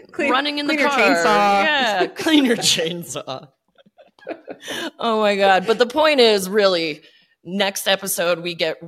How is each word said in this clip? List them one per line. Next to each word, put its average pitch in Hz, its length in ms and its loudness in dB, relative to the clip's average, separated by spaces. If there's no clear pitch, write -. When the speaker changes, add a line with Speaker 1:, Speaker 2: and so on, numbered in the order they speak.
Speaker 1:
<laughs> - 80 -20
Clean, 285 180 -4
Speaker 2:
running 294 280 -2
in 294 100 -6
the 302 60 0
Speaker 1:
clean 302 120 -2
your 285 40 2
Speaker 2:
car. 269 100 0
Speaker 1:
chainsaw. 202 640 2
Speaker 2:
Yeah, 220 420 0
Speaker 1:
<laughs> - 80 -12
Speaker 2:
clean 302 300 2
your 233 120 0
chainsaw. 165 920 -6
Oh 220 220 -2
my 208 160 2
God. 190 300 4
But 220 120 0
the 240 80 2
point 302 340 4
is, 208 280 4
really, 180 540 0
next 196 460 -4
episode, 185 520 -2
we 175 140 -8
get 165 220 -4